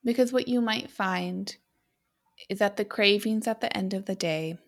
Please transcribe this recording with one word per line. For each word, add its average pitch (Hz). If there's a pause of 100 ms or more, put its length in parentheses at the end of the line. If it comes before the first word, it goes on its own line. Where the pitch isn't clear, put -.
Because 247
what 254
you 247
might 226
find 185 (920)
is 196
that 202
the 208
cravings 208
at 220
the -
end 190
of 190
the 190
day 160